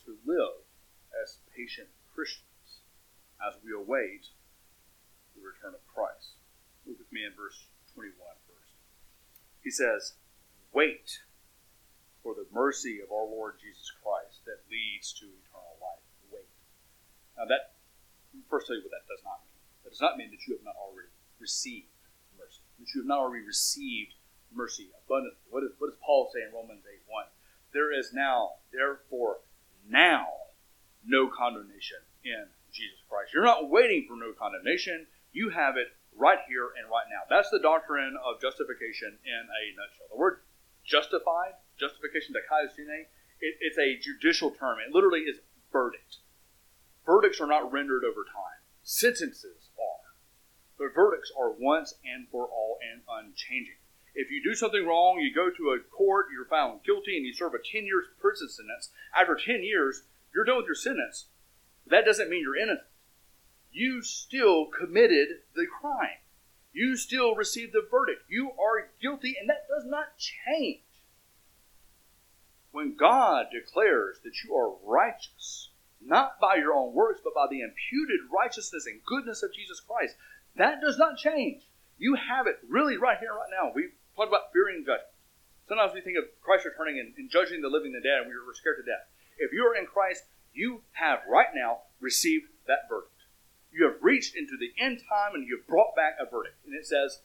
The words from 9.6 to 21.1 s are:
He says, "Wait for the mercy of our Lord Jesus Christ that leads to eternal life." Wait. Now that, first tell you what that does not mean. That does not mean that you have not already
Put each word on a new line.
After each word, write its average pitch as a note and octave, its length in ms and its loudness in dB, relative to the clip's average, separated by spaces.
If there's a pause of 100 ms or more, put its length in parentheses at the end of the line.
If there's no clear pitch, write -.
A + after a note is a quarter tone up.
He B2 80 -10
says, A2+ 480 -4 (560)
"Wait - 480 0 (1000)
for A2 120 -10
the G2+ 160 -14
mercy A#2+ 480 -2
of G2 120 -14
our G#2+ 120 -4
Lord A2 400 -10
Jesus G#2 240 -20 (160)
Christ - 400 -8
that G#2+ 240 -18
leads G#2+ 520 -10
to G#2+ 60 -20
eternal F#2+ 540 -20
life." F2+ 240 -14 (280)
Wait. - 160 -20 (920)
Now A2+ 80 -8
that, - 320 -2 (720)
first C#3 160 -2
tell B2 80 -6
you G#2 80 -10
what G2+ 80 -18
that - 160 -18
does - 160 -18
not - 240 -16
mean. - 160 -20 (200)
That - 120 -20
does - 80 -12
not C#3+ 160 0
mean G#2+ 120 -16
that G#2 160 -20
you A#2+ 80 -8
have - 120 -16
not G2 80 -14
already F#2+ 360 -18 (280)